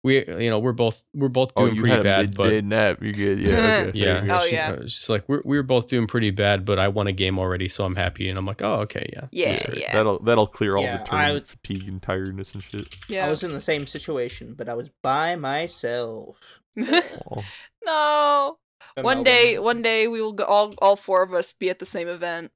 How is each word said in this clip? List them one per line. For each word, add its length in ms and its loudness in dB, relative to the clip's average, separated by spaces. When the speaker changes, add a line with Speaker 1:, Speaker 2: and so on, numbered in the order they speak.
Speaker 1:
We, 220 2
you 240 -4
know, 100 2
we're 120 0
both, 400 -2
we're 160 -2
both 280 0
Speaker 2:
Oh, 80 4
Speaker 1:
doing 120 2
Speaker 2:
you 60 0
Speaker 1:
pretty 140 4
Speaker 2:
had 40 4
a 40 0
Speaker 1:
bad, 320 2
but 140 4
Speaker 2:
midday 180 2
nap. 340 2
You're 100 -4
good. 280 0
Yeah. 440 4
Speaker 3:
<laughs> 40 -4
Speaker 2:
Okay. 100 -6
Speaker 1:
Yeah. 60 2
Speaker 2:
There 80 0
you 60 -2
go. 120 2
Speaker 3:
Oh, 60 0
Speaker 1:
She, 80 0
Speaker 3:
yeah. 180 -2
Speaker 1:
uh, 100 -6
she's 260 -8
like, 200 -2
"We're, 160 0
we 120 0
were 80 2
both 240 2
doing 180 0
pretty 240 0
bad, 340 2
but 140 2
I 100 2
won 200 0
a 40 -2
game 260 0
already, 300 -2
so 160 -4
I'm 120 -2
happy." 320 -2
And 100 -6
I'm 80 -6
like, 160 -8
"Oh, 200 0
okay, 300 -8
yeah." 200 -14
Speaker 3:
Yeah, 200 0
Speaker 2:
That's 140 -2
great. 140 -6
Speaker 3:
yeah. 120 -4
Speaker 2:
That'll, 280 2
that'll 260 4
clear 300 -2
all 80 2
Speaker 4:
Yeah, 140 -6
Speaker 2:
the 60 -10
turn 140 -2
Speaker 4:
I 220 0
Speaker 2:
fatigue 480 -12
and 140 -10
tiredness 520 -6
and 80 -14
shit. 320 -12
Speaker 3:
Yeah. 180 -4
Speaker 4:
I 40 -2
was 120 -4
in 100 -8
the 80 -8
same 260 -4
situation, 680 -8
but 140 -10
I 60 -6
was 140 -8
by 340 0
myself. 1000 -6
Speaker 3:
<laughs> 140 -14
Speaker 2:
Aw. 640 -2
Speaker 3:
No. 720 2
Speaker 4:
In 80 -6
Speaker 3:
One 200 2
day, 300 8
Speaker 4:
Melbourne. 100 -2
Speaker 3:
one 180 2
day 260 2
we 140 -4
will 100 -4
go, 120 -2
all, 340 4
all 180 6
four 260 2
of 100 0
us 200 0
be 180 -2
at 100 -4
the 60 -8
same 220 -6
event. 480 -8